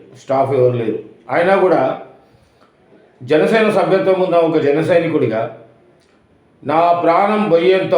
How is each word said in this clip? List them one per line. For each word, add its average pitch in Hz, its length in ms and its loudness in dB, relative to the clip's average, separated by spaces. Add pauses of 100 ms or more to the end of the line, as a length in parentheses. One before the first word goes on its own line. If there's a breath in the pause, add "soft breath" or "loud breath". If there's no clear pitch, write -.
(240)
స్టాఫ్ 135 360 -2
ఎవరు 123 220 2
లేరు. 107 180 -6 (380)
అయినా 180 260 2
కూడా 165 180 2 (1400)
జనసేన 196 460 0 (100)
సభ్యత్వం 185 480 0
ఉన్న 170 80 -2 (140)
ఒక 160 80 0 (100)
జన 147 140 0 (100)
సైనికుడిగా 151 640 -2 (1120 soft breath)
నా 156 100 0 (220)
ప్రాణం 196 480 0
పోయేంత 170 480 2